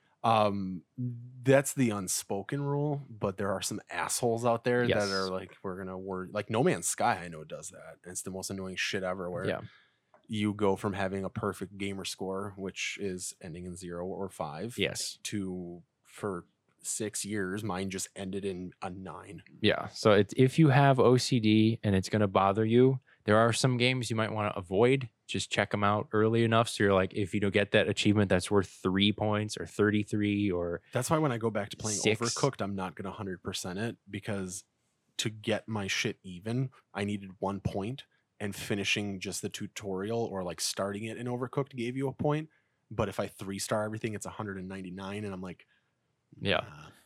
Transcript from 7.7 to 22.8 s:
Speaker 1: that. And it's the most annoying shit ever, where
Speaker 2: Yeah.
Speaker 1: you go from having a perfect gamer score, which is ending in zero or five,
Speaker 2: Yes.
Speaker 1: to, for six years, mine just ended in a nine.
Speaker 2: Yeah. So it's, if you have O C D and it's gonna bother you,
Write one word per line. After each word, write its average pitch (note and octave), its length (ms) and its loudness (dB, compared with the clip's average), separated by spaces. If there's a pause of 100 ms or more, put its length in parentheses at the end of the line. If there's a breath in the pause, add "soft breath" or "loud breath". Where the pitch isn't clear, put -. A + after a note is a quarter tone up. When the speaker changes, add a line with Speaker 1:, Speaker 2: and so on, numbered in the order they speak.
Speaker 1:
that. D#2 340 -18
And F2 80 -14
it's - 100 -8
the G2 80 -10
most F#2+ 180 -8
annoying F#2+ 280 -8
shit - 260 -4
ever, F#2 260 -4
where F2+ 200 -4
Speaker 2:
Yeah. - 120 -2 (680 soft breath)
Speaker 1:
you G#2 260 0
go G2 220 2
from G#2 160 -2
having G2 320 -4
a F#2+ 40 -6
perfect G2 480 -6
gamer G2 280 -6
score, F#2+ 520 -6
which - 440 -8
is F#2 420 -6
ending F2+ 240 -12
in F2+ 80 -10
zero F2 320 -8
or F#2+ 220 -6
five, F2+ 500 -8
Speaker 2:
Yes. - 460 -2
Speaker 1:
to, F2+ 580 -6 (220)
for F#2 400 -8 (400)
six - 400 -6
years, G2+ 400 -4
mine F#2+ 260 -4
just F#2+ 240 -4
ended F#2+ 300 -6
in F#2 360 -6
a F#2 100 -6
nine. F#2 520 -12 (180)
Speaker 2:
Yeah. G#2+ 280 2
So - 240 6
it's, G2+ 240 6
if C3 200 6
you D#3+ 120 8
have C#3 320 8
O A#2+ 160 8
C B2 240 2
D A2 420 6
and G2+ 140 4
it's F#2 120 2
gonna G#2 200 2
bother G2 360 4
you, B2+ 360 6 (240 soft breath)